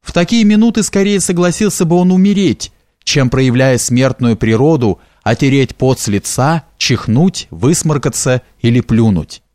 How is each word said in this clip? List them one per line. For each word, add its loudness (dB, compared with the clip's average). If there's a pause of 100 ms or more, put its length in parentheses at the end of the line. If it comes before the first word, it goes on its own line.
В -16
такие 0
минуты 2
скорее -2
согласился -2
бы 2
он 2
умереть, 0 (320)
чем, 0
проявляя 2
смертную 0
природу, 0 (240)
отереть 0
пот 0
с -8
лица, -2 (140)
чихнуть, -2
высморкаться -2 (180)
или 2
плюнуть. 0 (120)